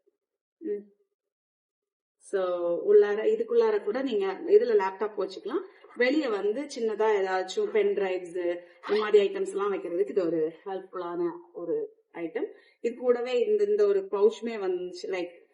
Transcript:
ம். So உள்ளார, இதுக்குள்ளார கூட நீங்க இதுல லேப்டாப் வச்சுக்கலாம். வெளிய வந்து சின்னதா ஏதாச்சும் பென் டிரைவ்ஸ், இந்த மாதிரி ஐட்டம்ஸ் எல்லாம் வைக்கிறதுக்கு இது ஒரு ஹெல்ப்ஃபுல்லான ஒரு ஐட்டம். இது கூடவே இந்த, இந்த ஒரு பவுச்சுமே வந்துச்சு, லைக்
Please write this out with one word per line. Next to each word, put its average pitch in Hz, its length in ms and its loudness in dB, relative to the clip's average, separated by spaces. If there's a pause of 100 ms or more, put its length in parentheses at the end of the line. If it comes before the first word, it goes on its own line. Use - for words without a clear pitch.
(580)
ம். 208 240 -6 (1400)
So 190 260 -4 (500)
உள்ளார, 208 320 4
இதுக்குள்ளார 220 580 2
கூட 220 180 -2
நீங்க 196 460 -2
இதுல 214 360 6
லேப்டாப் 190 340 -4
வச்சுக்கலாம். 214 440 -6 (340)
வெளிய 262 340 2
வந்து 208 320 0
சின்னதா 220 480 -2
ஏதாச்சும் 190 600 0
பென் 202 220 2
டிரைவ்ஸ், 180 640 -2 (320)
இந்த 208 100 2
மாதிரி 208 280 6
ஐட்டம்ஸ் 190 220 -4
எல்லாம் 196 240 -2
வைக்கிறதுக்கு 175 360 -2
இது 185 160 0
ஒரு 160 280 0 (120)
ஹெல்ப்ஃபுல்லான 175 680 -6 (220)
ஒரு 170 400 -4 (200)
ஐட்டம். 170 340 -6 (340)
இது 233 140 -2
கூடவே 247 500 0
இந்த, 208 180 2
இந்த 208 220 4
ஒரு 196 260 2
பவுச்சுமே 220 440 2
வந்துச்சு, 180 520 -4
லைக் 185 240 -4 (220)